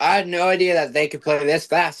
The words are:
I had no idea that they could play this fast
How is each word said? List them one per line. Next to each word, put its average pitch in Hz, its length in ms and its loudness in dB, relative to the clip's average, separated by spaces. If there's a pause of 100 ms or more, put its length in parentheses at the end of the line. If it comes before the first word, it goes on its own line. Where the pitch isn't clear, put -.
I 170 140 2
had 196 120 0
no 175 220 -2
idea 180 260 2
that 151 180 0
they 147 140 0
could 147 160 -10
play 151 220 0
this 156 220 0
fast 165 340 -2